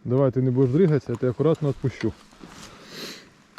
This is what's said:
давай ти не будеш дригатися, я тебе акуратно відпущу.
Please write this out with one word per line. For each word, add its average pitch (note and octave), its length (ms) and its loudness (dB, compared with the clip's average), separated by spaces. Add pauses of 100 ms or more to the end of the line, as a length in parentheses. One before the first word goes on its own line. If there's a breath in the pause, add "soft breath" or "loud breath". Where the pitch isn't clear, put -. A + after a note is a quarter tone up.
давай B2+ 280 2
ти C3 100 0
не B2+ 100 2
будеш B2+ 200 2
дригатися, D3+ 400 2
я A#2 60 -4
тебе B2+ 140 0
акуратно D3 380 0
відпущу. A#2+ 440 -4 (1500 loud breath)